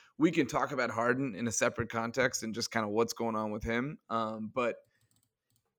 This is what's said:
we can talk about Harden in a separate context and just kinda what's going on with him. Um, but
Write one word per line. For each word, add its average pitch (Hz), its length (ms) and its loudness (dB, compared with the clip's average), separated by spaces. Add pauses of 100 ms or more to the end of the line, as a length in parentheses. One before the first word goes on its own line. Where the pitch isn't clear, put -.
(180)
we 170 140 6
can 151 160 2
talk 131 240 0
about 123 200 0
Harden 120 440 2
in 110 100 -4
a 113 60 0
separate 120 380 0
context 120 540 0
and 110 120 -6
just 113 160 -4
kinda 110 160 0
what's 113 240 2
going 113 240 -2
on 107 160 -2
with 104 100 -6
him. 120 380 -2 (100)
Um, 110 380 -2
but 117 300 -2 (1000)